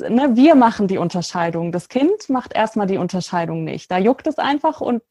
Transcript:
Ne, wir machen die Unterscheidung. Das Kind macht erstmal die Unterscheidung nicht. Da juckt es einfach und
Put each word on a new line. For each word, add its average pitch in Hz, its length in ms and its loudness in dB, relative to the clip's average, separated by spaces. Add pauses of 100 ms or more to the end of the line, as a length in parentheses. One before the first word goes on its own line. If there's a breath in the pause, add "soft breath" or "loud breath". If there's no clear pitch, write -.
Ne, 240 280 2
wir 294 200 8
machen 233 320 4
die 185 120 -2
Unterscheidung. 170 720 -4
Das 175 180 -6
Kind 339 400 0
macht - 240 -4
erstmal 214 340 0
die 190 100 0
Unterscheidung 170 640 -4
nicht. - 280 -10
Da 180 60 0
juckt 226 300 0
es 294 100 -4
einfach - 440 -2
und 240 300 -2